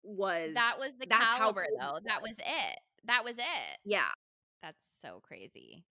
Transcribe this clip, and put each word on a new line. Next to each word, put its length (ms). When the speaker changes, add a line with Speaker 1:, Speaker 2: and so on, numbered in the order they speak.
Speaker 1:
was, 520
Speaker 2:
That 240
was 200
the 100
Speaker 1:
that's 240
how 60
Speaker 2:
caliber, 220
Speaker 1:
crazy 200
Speaker 2:
though. 160
Speaker 1:
it 100
Speaker 2:
That 160
Speaker 1:
was. 100
Speaker 2:
was 80
it. 380
That 200
was 140
it. 460
Speaker 1:
Yeah. 260
Speaker 2:
That's 220
so 200
crazy. 720